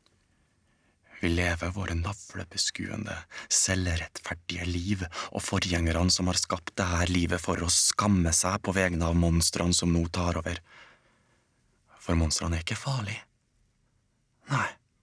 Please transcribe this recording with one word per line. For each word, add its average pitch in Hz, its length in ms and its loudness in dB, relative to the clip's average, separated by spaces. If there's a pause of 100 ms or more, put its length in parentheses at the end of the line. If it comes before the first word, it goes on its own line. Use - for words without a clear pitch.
(1200)
Vi 87 80 2
lever 87 480 0
våre 87 220 -4
navlebeskuende, - 1200 -6 (260)
selvrettferdige 87 1200 -2
liv, 90 400 -2 (240)
og - 160 -4
forgjengerne 87 640 2
som 90 240 2
har - 80 0
skapt - 400 -6
det 90 80 0
her 87 240 0
livet 87 320 2
for - 240 -2
oss, - 240 4
skammer 92 400 4
seg 95 320 2
på 92 80 0
vegne 87 320 2
av 85 160 4
monstrene 85 560 2
som 87 160 2
nå 85 160 2
tar 85 320 -2
over… 87 160 -6 (1400)
For 85 160 0
monstrene 82 400 0
er 85 80 -8
ikke 113 160 -6
farlige. 113 400 -6 (1300)
Nei. 123 180 0 (340)